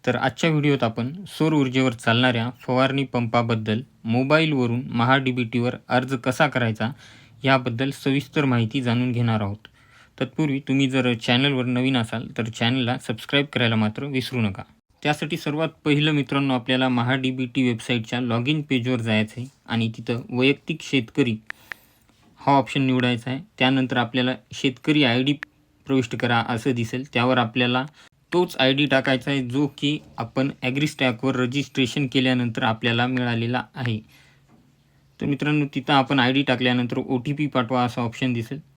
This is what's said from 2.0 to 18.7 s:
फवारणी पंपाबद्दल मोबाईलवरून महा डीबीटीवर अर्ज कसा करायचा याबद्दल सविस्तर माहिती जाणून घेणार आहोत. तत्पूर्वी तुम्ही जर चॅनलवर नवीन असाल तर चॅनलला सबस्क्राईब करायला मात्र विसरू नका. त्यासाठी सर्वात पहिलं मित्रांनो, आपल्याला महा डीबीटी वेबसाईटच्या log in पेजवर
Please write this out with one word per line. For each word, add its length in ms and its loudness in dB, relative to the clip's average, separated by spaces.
फवारणी 440 0
पंपाबद्दल 760 0
मोबाईलवरून 880 2
महा 260 4
डीबीटीवर 580 0
अर्ज 260 0
कसा 340 0
करायचा 440 -2
याबद्दल 460 2
सविस्तर 540 0
माहिती 380 0
जाणून 300 0
घेणार 280 0
आहोत. 280 -6
तत्पूर्वी 400 -2
तुम्ही 300 0
जर 240 2
चॅनलवर 500 0
नवीन 320 0
असाल 320 -4
तर 60 -2
चॅनलला 540 -2
सबस्क्राईब 480 -2
करायला 300 0
मात्र 280 0
विसरू 360 -4
नका. 220 -2
त्यासाठी 340 -2
सर्वात 320 -2
पहिलं 280 4
मित्रांनो, 420 0
आपल्याला 340 0
महा 260 2
डीबीटी 480 -2
वेबसाईटच्या 560 -2
log 300 0
in 140 0
पेजवर 360 0